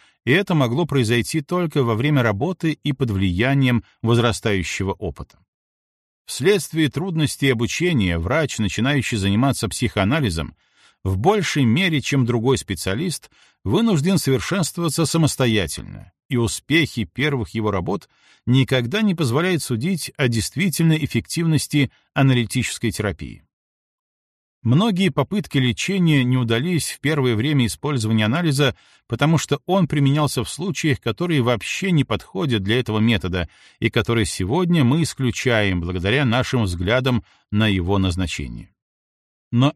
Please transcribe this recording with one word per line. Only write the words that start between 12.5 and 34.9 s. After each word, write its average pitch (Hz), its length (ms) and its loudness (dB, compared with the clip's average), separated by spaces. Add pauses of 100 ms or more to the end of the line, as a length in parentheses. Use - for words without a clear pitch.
специалист, 110 720 -6 (340)
вынужден 180 540 2
совершенствоваться 160 880 -2
самостоятельно, 107 1080 0 (160)
и 127 80 -2
успехи 123 640 0
первых 135 460 -4
его 107 220 -2
работ 95 360 -4 (380)
никогда 127 560 2
не 202 140 2
позволяют 160 480 0
судить 143 520 -4
о 139 120 0
действительной 156 760 0
эффективности 147 880 -2 (220)
аналитической 123 800 0
терапии. 71 520 -8 (1200)
Многие 180 460 2
попытки 156 480 -4
лечения 147 640 2
не 127 140 2
удались 127 540 0
в - 100 -16
первое 135 340 0
время 131 300 2
использования 110 600 0
анализа, 143 520 0 (300)
потому 151 300 2
что - 280 -2
он 180 240 2
применялся 139 560 2
в - 40 -12
случаях, 156 520 -4
которые 156 400 -2
вообще 123 500 -2
не 147 140 4
подходят 117 580 -2
для 110 160 2
этого 107 200 -2
метода 95 500 0 (300)
и 110 100 0
которые 117 360 0
сегодня 165 600 0
мы 151 180 2